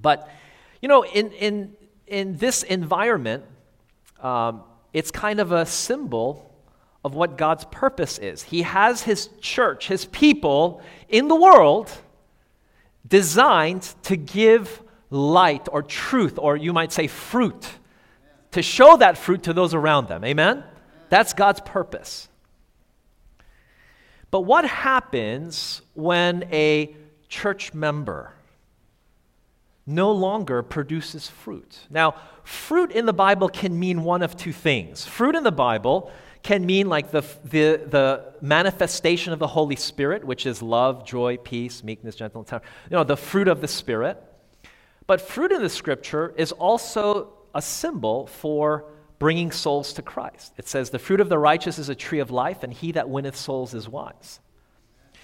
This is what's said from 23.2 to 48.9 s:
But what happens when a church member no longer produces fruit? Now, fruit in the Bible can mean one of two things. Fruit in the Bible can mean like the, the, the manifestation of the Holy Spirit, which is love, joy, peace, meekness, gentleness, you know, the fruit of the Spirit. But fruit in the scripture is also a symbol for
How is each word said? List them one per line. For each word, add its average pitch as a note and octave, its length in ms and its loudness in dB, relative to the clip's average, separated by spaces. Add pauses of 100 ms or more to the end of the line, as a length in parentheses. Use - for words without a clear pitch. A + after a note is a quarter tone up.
But F#3+ 100 0
what C4+ 240 4
happens D#3 1200 -4 (100)
when F3 580 0
a D3+ 440 0 (340)
church - 440 -6
member D3 600 -6 (1500)
no F3 260 2
longer F#3 520 0
produces D3+ 640 -8
fruit? - 480 -18 (120)
Now, D#3 260 2 (280)
fruit - 480 -2
in A#3 140 -2
the A3 80 2
Bible F#3+ 340 4
can F3+ 320 -4
mean F3+ 240 -2
one F3 200 -2
of E3 120 -4
two - 160 -10
things. - 540 -2
Fruit C4 300 0
in D#4+ 80 -2
the A3+ 80 2
Bible B2+ 600 0 (320)
can G3+ 220 0
mean F#3+ 240 2
like D3 220 -2
the, D3+ 100 0 (220)
the, D3+ 440 2
the C3+ 540 0
manifestation F3 880 0
of D#3 80 -6
the D#3 80 -2
Holy D3 280 -2
Spirit, D3 480 -4
which B2+ 220 -8
is A#2 160 -6
love, A#2+ 440 0
joy, B2 320 -4
peace, A#2+ 460 -10
meekness, A2 320 -12
gentleness, A2 360 -14
you - 460 -8
know, E3 60 4
the C3+ 140 0
fruit G3 300 0
of E3+ 140 2
the D3+ 60 -4
Spirit. B2+ 540 -6 (840)
But F#3 140 2
fruit D#4 300 -4
in F4 100 0
the F#3 80 -2
scripture D3+ 640 -6
is D#3+ 160 -4
also G#3 840 -2 (200)
a D3 80 -6
symbol C3+ 640 -6
for D3+ 580 -4 (340)